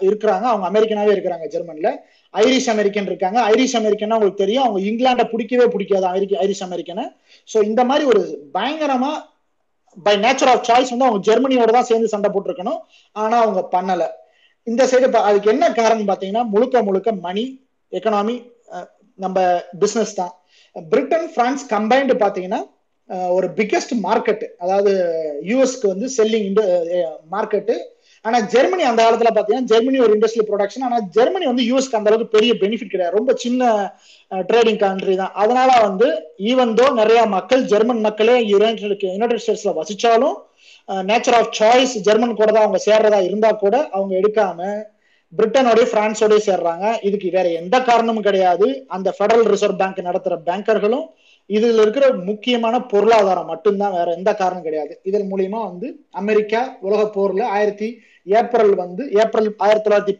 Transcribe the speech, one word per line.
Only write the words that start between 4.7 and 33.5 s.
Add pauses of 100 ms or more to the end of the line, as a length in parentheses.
இங்கிலாண்டை
பிடிக்கவே
பிடிக்காது
ஐரி-,
ஐரிஷ்
அமெரிக்கனை. (440)
So
இந்த
மாதிரி
ஒரு (320)
பயங்கரமா (840)
by
nature
of
choice
வந்து
அவங்க
ஜெர்மனியோட
தான்
சேர்ந்து
சண்டை
போட்டிருக்கணும், (360)
ஆனா
அவங்க (100)
பண்ணல. (640)
இந்த
சைடு
பா-,
அதுக்கு
என்ன
காரணம்
பாத்தீங்கன்னா
முழுக்க
முழுக்க (100)
மணி, (460)
எக்கனாமி, (360)
அஹ், (300)
நம்ம (420)
பிசினஸ்
தான். (420)
பிரிட்டன்,
பிரான்ஸ்
கம்பைன்டு
பாத்தீங்கன்னா, (480)
அஹ்,
ஒரு
பிக்கெஸ்ட்
மார்க்கெட், (160)
அதாவது (500)
யூ
எஸ்க்கு
வந்து
செல்லிங்
இந்த, (300)
அஹ், (160)
மார்க்கெட். (540)
ஆனா
ஜெர்மனி
அந்த
காலத்துல
பாத்தீங்கன்னா
ஜெர்மனி
ஒரு
இண்டஸ்ட்ரியல்
ப்ரொடக்ஷன்,
ஆனா (120)
ஜெர்மனி
வந்து
யூ
எஸ்க்கு
அந்த
அளவுக்கு
பெரிய
பெனிஃபிட்
கிடையாது,
ரொம்ப
சின்ன, (680)